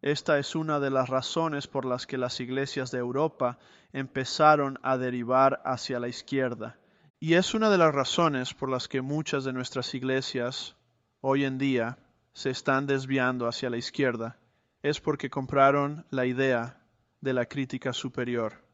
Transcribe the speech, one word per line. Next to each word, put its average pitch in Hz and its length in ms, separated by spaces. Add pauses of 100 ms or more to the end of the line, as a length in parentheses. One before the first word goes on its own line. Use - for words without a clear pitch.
Esta 147 360
es 143 160
una 156 280
de 139 80
las 131 180
razones 143 580
por 131 200
las 123 200
que 135 120
las 123 240
iglesias 131 500
de 131 60
Europa 123 600 (360)
empezaron 135 880
a 131 140
derivar 127 640
hacia 127 340
la 120 120
izquierda. 120 680 (440)
Y 160 140
es 185 180
una 220 160
de 202 80
las 160 180
razones 139 580
por 139 160
las 127 200
que 131 120
muchas 143 440
de 131 80
nuestras 127 400
iglesias 131 840 (460)
hoy 135 240
en 131 120
día 127 420 (360)
se - 140
están 135 380
desviando 131 600
hacia 123 220
la 120 80
izquierda. 117 640 (420)
Es 147 180
porque 147 300
compraron 143 800
la 131 160
idea 127 560 (400)
de 135 100
la 123 140
crítica 131 480
superior. 120 680 (100)